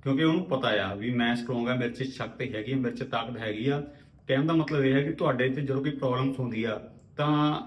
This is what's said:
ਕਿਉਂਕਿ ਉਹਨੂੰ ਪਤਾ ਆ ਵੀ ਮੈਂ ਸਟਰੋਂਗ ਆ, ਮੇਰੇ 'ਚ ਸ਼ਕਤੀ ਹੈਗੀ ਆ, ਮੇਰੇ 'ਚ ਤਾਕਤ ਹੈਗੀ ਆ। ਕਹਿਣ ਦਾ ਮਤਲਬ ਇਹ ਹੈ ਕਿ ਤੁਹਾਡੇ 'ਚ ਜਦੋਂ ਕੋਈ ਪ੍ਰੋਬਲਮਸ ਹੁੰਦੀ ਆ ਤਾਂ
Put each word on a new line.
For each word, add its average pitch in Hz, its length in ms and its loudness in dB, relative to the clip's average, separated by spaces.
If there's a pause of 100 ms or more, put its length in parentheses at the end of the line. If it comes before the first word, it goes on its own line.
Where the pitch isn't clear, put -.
ਕਿਉਂਕਿ 139 220 2
ਉਹਨੂੰ 170 200 4
ਪਤਾ 131 240 0
ਆ 101 260 0
ਵੀ 110 160 -4
ਮੈਂ 120 260 2
ਸਟਰੋਂਗ 120 320 -2
ਆ, 127 60 2
ਮੇਰੇ 120 160 0
'ਚ - 120 -6
ਸ਼ਕਤੀ 123 520 -6
ਹੈਗੀ 110 180 -4
ਆ, 135 40 0
ਮੇਰੇ 120 200 0
'ਚ 131 60 -6
ਤਾਕਤ 117 360 -4
ਹੈਗੀ 110 300 -2
ਆ। 143 120 0 (480)
ਕਹਿਣ 135 180 2
ਦਾ 165 80 2
ਮਤਲਬ 156 300 2
ਇਹ 131 100 6
ਹੈ 139 80 4
ਕਿ 156 100 -2
ਤੁਹਾਡੇ 131 360 2
'ਚ 135 120 -2
ਜਦੋਂ 135 220 -2
ਕੋਈ 147 80 0
ਪ੍ਰੋਬਲਮਸ 135 480 0
ਹੁੰਦੀ 113 260 -2
ਆ 107 160 -2 (360)
ਤਾਂ 151 500 2